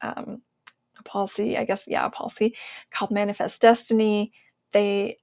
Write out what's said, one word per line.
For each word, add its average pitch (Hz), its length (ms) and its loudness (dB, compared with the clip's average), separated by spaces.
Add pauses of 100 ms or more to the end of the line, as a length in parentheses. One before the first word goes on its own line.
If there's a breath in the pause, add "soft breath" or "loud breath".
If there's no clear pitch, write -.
um, - 400 -10 (560)
a - 60 -20
policy, 202 520 -4
I 226 80 -2
guess, 202 220 -4
yeah, - 200 -2
a 226 40 -2
policy - 460 -2 (340 loud breath)
called - 220 -4
Manifest 202 480 -2
Destiny. 220 720 4 (400 soft breath)
They, 202 500 0